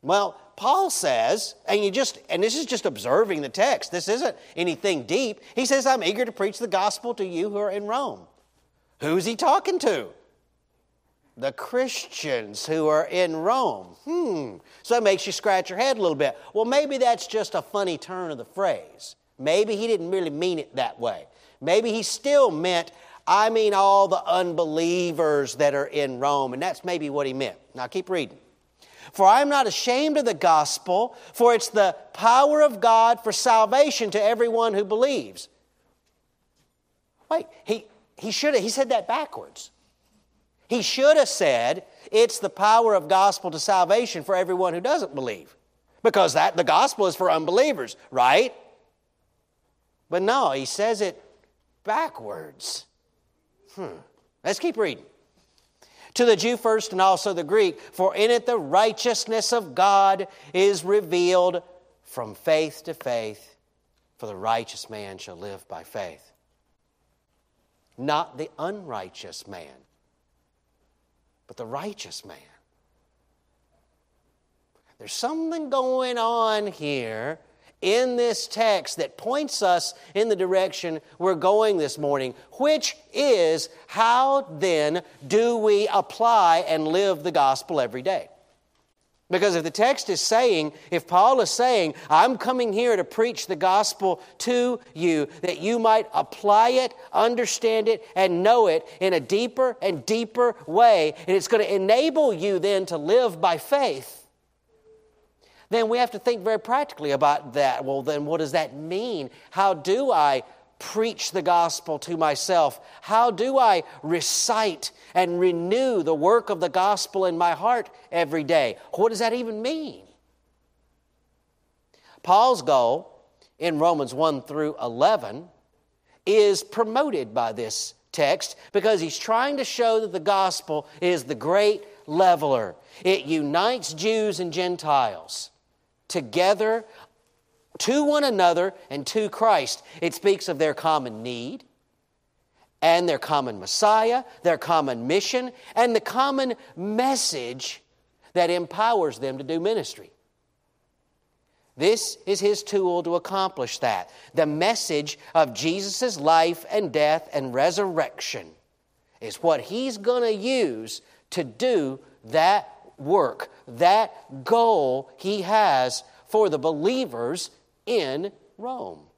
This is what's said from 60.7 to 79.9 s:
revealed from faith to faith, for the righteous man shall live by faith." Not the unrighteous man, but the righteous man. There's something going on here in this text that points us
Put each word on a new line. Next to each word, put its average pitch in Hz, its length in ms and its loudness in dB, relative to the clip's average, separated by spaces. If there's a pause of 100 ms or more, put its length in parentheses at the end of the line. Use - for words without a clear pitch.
revealed 180 760 2 (420)
from 107 300 -12
faith 156 520 -2
to 165 80 -10
faith, 113 640 -8 (640)
for - 80 -14
the 107 100 -12
righteous 110 540 -4
man 101 280 -14
shall 92 180 -18
live 98 320 -16
by 82 160 -16
faith." 90 480 -14 (1700)
Not 147 400 -4
the 156 200 -10
unrighteous 143 880 -12
man, 85 300 -18 (1700)
but - 100 -20
the 120 80 -12
righteous 139 580 -12
man. 92 140 -20 (2500)
There's - 140 -16
something 320 580 -6
going 254 480 -2
on 226 500 0
here 139 720 -6 (420)
in 247 340 2
this 240 320 -2
text 208 500 0
that 139 200 -6
points 277 440 -6
us 180 320 2 (220)